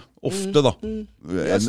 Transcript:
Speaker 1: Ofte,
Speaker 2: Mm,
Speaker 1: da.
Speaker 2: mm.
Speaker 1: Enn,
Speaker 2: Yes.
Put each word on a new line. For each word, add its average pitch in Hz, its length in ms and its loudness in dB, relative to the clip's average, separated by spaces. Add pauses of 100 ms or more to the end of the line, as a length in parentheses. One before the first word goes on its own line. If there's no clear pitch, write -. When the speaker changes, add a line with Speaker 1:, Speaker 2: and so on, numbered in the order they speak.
(240)
Speaker 1:
Ofte, 190 380 0
Speaker 2:
Mm, - 20 4
Speaker 1:
da. 120 80 4 (100)
Speaker 2:
mm. 214 260 -8 (200)
Speaker 1:
Enn, 82 200 -2
Speaker 2:
Yes. 101 220 2